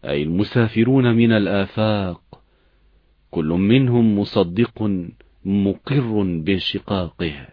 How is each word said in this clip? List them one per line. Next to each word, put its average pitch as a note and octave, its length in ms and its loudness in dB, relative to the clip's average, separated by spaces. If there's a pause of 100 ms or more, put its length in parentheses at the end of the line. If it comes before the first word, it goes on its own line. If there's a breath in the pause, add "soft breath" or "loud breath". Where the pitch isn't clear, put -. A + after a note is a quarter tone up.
أي D2 180 -4
المسافرون A2+ 920 2
من A#2 160 4
الآفاق، G2+ 1080 -2 (880)
كل D#2+ 180 -2
منهم A2+ 720 2
مصدق G2+ 880 -2 (380)
مقر G2+ 800 0
بانشقاقه F2 1300 -4